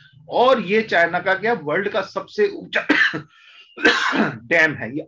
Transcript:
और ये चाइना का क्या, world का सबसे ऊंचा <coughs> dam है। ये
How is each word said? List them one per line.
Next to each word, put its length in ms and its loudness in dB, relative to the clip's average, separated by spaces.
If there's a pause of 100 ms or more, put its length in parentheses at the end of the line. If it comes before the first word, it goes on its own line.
(300)
और 320 4
ये 200 0
चाइना 380 0
का 140 0
क्या, 200 -2
world 360 -4
का 120 -4
सबसे 460 -2
ऊंचा 400 -6
<coughs> 1500 -2
dam 380 2
है। 240 -8
ये 100 -10